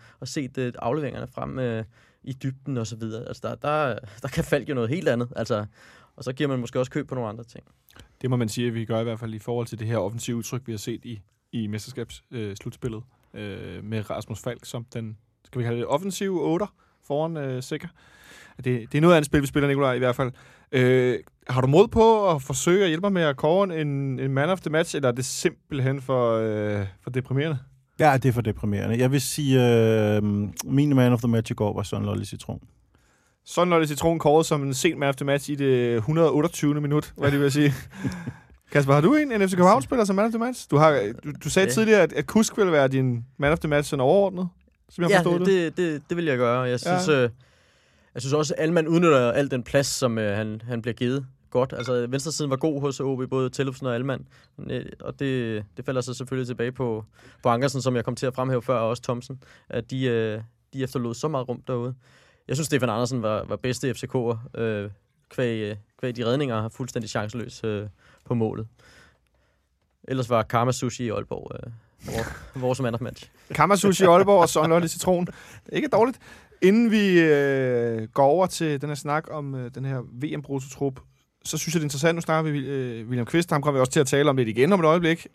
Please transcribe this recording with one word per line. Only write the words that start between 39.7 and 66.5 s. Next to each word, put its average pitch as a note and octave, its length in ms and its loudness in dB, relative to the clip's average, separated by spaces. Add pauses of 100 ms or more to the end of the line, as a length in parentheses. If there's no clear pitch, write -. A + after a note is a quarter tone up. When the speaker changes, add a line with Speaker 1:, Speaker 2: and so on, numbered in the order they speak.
Speaker 2:
som F#3+ 100 0
man G#3 100 2
of A#3 60 -2
the A3+ 80 -4
match? B3 320 -6
Du C#3+ 60 4
har, D3+ 220 6 (240)
du, D3 80 -8 (120)
du D3+ 60 -4
sagde F#3+ 180 4
Speaker 1:
Ja. B2 60 -2
Speaker 2:
tidligere, G#3+ 280 6
at, D#3+ 120 2
at D3+ 140 -2
Kusk - 300 2
ville F#3+ 140 4
være C#3+ 160 6
din B2+ 380 0 (120)
man C#3+ 140 2
of E3 80 0
the D#3+ 100 -4
match D3 200 2
sådan C#3 120 -2
overordnet, F3 480 2 (400)
som - 120 -10
jeg E3+ 100 2
Speaker 1:
Ja, G3 60 6
Speaker 2:
forstod F3 220 2
det. F3+ 80 0
Speaker 1:
det, F3 300 2
det, D#3+ 320 -2
det F3 80 -2
vil F3 80 -2
jeg C3+ 120 2
gøre. B2 240 2
Jeg B2+ 80 -2 (160)
Speaker 2:
Ja. F3+ 140 2
Speaker 1:
synes, F#3 80 0
øh, C3 220 4 (840)
jeg B2+ 80 -10
synes C3 120 -2
også, D3+ 240 0
at D#3 60 -2
Alman D#3+ 240 2
udnytter D#3+ 440 4
al C#3 200 0
den B2+ 120 -4
plads, C#3 240 0
som, A#2 300 -2
øh, G#2 200 -2
han, A2 300 -6
han A#2 140 -6
bliver A2+ 140 -6
givet, C3 300 -2 (320)
spot. C3 200 0
Altså, B2 320 -2
venstresiden C#3+ 400 -4
var C3+ 80 0
god C#3+ 240 -2
hos C#3 180 -4
O C3+ 160 -2
B, B2+ 140 -6
både C3 200 -2
Tellefsen C3 380 -6
og A#2+ 80 -2
Alman. C3 320 -4 (300)
Men, - 140 -12
øh, B2 140 -6 (140)
og - 200 -12
det, A#2+ 440 -4 (140)
det B2+ 80 -14
falder C3 160 -2
så B2 120 -10
selvfølgelig B2+ 340 -6
tilbage B2 240 -4
på, A2+ 340 -6 (380)
på B2 60 2
Ankersen, B2 320 0
som B2+ 140 0
jeg A#2 100 -2
kom B2 100 -4
til - 100 -6
at B2+ 100 -2
fremhæve B2+ 260 -2
før, B2+ 160 -2
og A2+ 120 0
også A#2+ 140 -4
Thomsen, B2+ 360 -8 (300)
at - 220 -8
de, C3 140 -2
øh, A2+ 340 0 (340)
de C3 100 -6
efterlod B2 320 -4
så - 120 -4
meget C3+ 220 -4
rum B2 180 -8
derude. B2 260 -4 (540)
Jeg C3 80 -4
synes, D3+ 120 -4
Stefan B2+ 220 0
Andersen A#2 320 -2
var, G#2+ 260 -2
var G#2+ 80 -6
bedste B2+ 380 -4
F - 40 -8
C - 60 -10
K'er, A#2 580 -4
øh, G#2 280 -4 (400)
kvæg, A2+ 400 -4
øh, G#2+ 60 -8 (240)
kvæg B2 160 -6
de A#2 100 -4
redninger, A#2 440 0